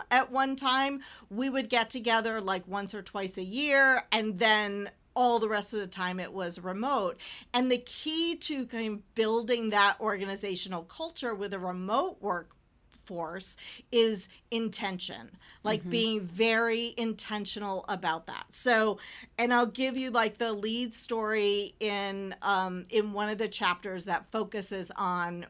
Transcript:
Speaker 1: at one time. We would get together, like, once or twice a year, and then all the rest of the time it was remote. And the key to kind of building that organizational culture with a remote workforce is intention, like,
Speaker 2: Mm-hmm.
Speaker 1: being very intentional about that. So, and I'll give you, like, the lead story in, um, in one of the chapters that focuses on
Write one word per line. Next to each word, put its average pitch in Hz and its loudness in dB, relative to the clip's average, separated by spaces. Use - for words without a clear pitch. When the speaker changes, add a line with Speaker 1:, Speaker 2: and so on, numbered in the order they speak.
Speaker 1:
at 254 6
one 269 2
time. 269 2
We 254 -2
would 254 0
get 226 2
together, 226 0
like, 190 -2
once 196 -6
or 202 -8
twice 190 -6
a 185 -6
year, 269 4
and 214 0
then 208 4
all 240 6
the 220 0
rest 208 -2
of 208 -2
the 190 -4
time 185 -4
it 180 -6
was 175 -4
remote. 196 -2
And 254 4
the 247 4
key 330 -2
to 277 -2
kind 226 -4
of - -14
building 226 2
that 202 6
organizational 196 -4
culture 269 -8
with 196 -4
a 196 -2
remote 190 -2
workforce 175 -8
is 226 4
intention, 214 -4
like, 214 2
Speaker 2:
Mm-hmm. 175 -6
Speaker 1:
being 226 2
very 226 2
intentional 208 -4
about 170 -2
that. - -10
So, 220 4
and 240 2
I'll 240 6
give 262 0
you, 262 -2
like, 220 2
the 226 0
lead 220 -2
story 214 0
in, 196 -2
um, 185 0
in 214 2
one 208 0
of 214 -2
the 220 0
chapters 185 -2
that 175 -2
focuses 202 -4
on 175 -2